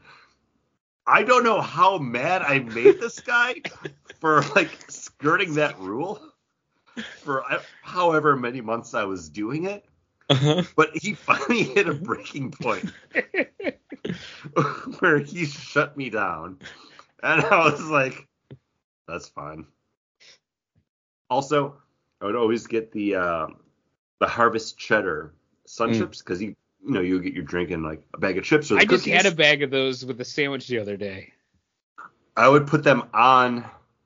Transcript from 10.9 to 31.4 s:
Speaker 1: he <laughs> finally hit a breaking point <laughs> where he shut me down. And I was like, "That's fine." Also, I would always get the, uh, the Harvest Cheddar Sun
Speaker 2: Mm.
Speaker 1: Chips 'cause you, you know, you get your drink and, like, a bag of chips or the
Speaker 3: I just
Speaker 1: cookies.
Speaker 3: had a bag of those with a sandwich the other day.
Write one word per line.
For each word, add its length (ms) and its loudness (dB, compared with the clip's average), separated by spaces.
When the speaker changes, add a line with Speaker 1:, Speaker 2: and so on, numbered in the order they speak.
Speaker 1:
he 180 -6
<laughs> 20 -14
finally 480 0
hit 260 2
a 40 -2
breaking 580 -8
point 380 -4
<laughs> 1900 -6
where 200 6
he 260 -6
shut 520 -2
me 120 -8
down. 500 -6
And 200 2
I 280 4
was 200 0
like, 380 -2
"That's 220 -10
fine." 360 -14
Also, 480 0
I 40 -6
would 100 -2
always 320 0
get 240 -4
the, 240 -2
uh, 320 -2
the 80 4
Harvest 500 0
Cheddar 560 -2
Sun 280 -4
Speaker 2:
Mm. 60 0
Speaker 1:
Chips 220 -6
'cause 200 -6
you, 140 -8
you 60 -4
know, 100 0
you 200 0
get 120 -6
your 100 -8
drink 280 -4
and, 120 -4
like, 200 -10
a 60 -14
bag 180 -2
of 60 -4
chips 280 2
or 40 4
the 60 6
Speaker 3:
I 40 6
just 200 4
Speaker 1:
cookies. 180 2
Speaker 3:
had 80 4
a 40 -4
bag 280 4
of 80 -4
those 340 -2
with 160 -8
a 40 -10
sandwich 420 -6
the 120 -4
other 180 -6
day. 360 -12